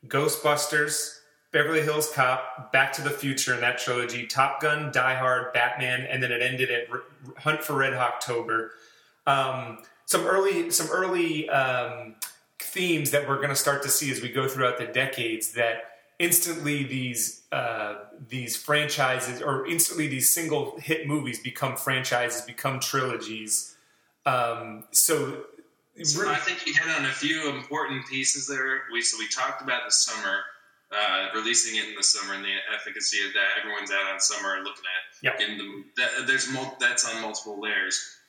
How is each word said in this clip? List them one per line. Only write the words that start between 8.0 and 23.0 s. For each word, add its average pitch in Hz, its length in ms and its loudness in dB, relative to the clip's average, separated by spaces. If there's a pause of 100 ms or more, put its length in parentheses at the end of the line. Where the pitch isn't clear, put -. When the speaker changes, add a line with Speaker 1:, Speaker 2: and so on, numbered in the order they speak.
Speaker 1:
Um, 131 540 0 (260)
some 170 200 2
early, 185 440 4
some 160 220 0
early, 170 580 0
um, 120 680 0 (440)
themes 170 520 0
that 143 160 4
we're 135 120 2
gonna 139 160 0
start 139 280 2
to 139 60 -4
see 139 220 2
as 113 100 -4
we 123 80 -4
go 135 200 2
throughout 131 280 2
the 117 100 -4
decades 117 680 -2
that 117 480 0 (180)
instantly 156 640 2
these, 127 600 -4 (100)
uh, 113 420 -2 (320)
these 123 300 -6
franchises 135 840 0
or 135 240 0
instantly 160 420 0
these 135 220 2
single 156 500 0
hit 160 280 -2
movies 135 320 -2
become 127 380 -4
franchises, 123 640 0
become 127 400 -4
trilogies. 110 960 -2 (480)